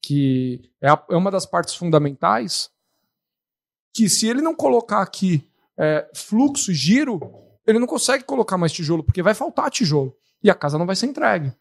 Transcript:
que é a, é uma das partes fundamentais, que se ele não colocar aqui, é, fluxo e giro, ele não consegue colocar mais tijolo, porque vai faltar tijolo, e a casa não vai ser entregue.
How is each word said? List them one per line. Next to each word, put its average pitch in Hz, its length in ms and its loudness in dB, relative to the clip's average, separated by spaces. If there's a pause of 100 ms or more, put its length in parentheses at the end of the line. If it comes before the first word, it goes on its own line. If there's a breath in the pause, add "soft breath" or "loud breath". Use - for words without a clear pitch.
que 131 680 -2 (120)
é 139 80 0
a, 151 200 2
é 185 60 0
uma 185 160 0
das 190 140 -2
partes 175 300 -4
fundamentais, 165 920 0 (1200)
que 220 160 2
se - 180 0
ele 247 140 0
não 320 140 0
colocar 233 460 0
aqui, 180 480 -2 (280)
é, 151 360 0
fluxo 269 580 0
e 170 40 0
giro, 202 460 2 (440)
ele 220 140 4
não 247 80 -2
consegue 269 360 -2
colocar 220 340 -2
mais 170 140 0
tijolo, 160 320 -2
porque - 200 0
vai 208 100 4
faltar 285 380 -2
tijolo, 143 440 0 (280)
e 208 60 8
a 180 60 6
casa 147 220 -4
não 170 80 0
vai 190 100 -2
ser 233 120 -4
entregue. 214 540 0